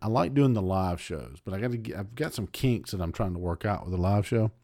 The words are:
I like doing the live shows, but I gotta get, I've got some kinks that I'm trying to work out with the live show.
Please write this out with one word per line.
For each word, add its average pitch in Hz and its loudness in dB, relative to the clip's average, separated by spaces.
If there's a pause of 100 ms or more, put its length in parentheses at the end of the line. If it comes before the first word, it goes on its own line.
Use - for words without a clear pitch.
I 107 -2
like 135 2
doing 139 6
the 104 2
live 92 2
shows, 71 -10
but 95 -8
I 98 -4
gotta 123 -2
get, 107 -8
I've 104 -8
got 151 -4
some 98 -6
kinks - 0
that 92 -2
I'm 85 -2
trying 92 -2
to 87 -6
work 87 -2
out 104 -2
with 90 -6
the 90 0
live 98 4
show. 110 4 (140)